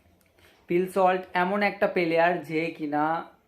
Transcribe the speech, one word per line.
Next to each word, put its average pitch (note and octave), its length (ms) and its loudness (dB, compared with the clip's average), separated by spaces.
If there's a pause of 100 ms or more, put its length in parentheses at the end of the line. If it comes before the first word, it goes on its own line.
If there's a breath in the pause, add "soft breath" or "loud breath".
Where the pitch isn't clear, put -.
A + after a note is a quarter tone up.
(680 soft breath)
ফিল F3 180 0 (100)
সল্ট F#3 260 4 (200)
এমন G3 180 0 (100)
একটা G3+ 240 -2
প্লেয়ার E3 380 2 (160)
যে D#3+ 140 -2 (140)
কিনা D3+ 280 -2 (440)